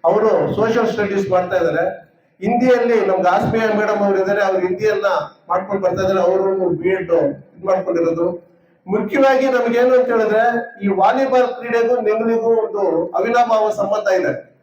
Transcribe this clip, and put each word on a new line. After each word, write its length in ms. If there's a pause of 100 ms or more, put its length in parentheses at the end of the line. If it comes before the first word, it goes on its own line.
ಅವರು 500
ಸೋಷಿಯಲ್ 320
ಸ್ಟಡೀಸ್ 440
ಮಾಡ್ತಾ 260
ಇದ್ದಾರೆ. 540 (320)
ಹಿಂದಿಯಲ್ಲಿ 640
ನಮ್ಗೆ 220
ಆಸ್ಮಿಯಾ 500
ಮೇಡಮ್ 200
ಅವ್ರು 200
ಇದ್ದಾರೆ, 260
ಅವ್ರು 160
ಹಿಂದಿಯನ್ನ 460 (420)
ಮಾಡ್ಕೊಂಡು 340
ಬರ್ತಾ 200
ಇದ್ದಾರೆ, 180
ಅವರು 480
ಬಿ 200
ಎಡ್ 240
ಇದ್ 520
ಮಾಡ್ಕೊಂಡಿರೋದು. 840 (360)
ಮುಖ್ಯವಾಗಿ 600
ನಮ್ಗೇನು 520
ಅಂತ 80
ಹೇಳಿದ್ರೆ, 380 (400)
ಈ 40
ವಾಲಿಬಾಲ್ 600
ಕ್ರೀಡೆಗೂ 520
ನೆಮ್ಮದಿಗೂ 480
ಒಂದು 580 (100)
ಅವಿನಾಭಾವ 540
ಸಂಬಂಧ 500
ಇದೆ. 300 (120)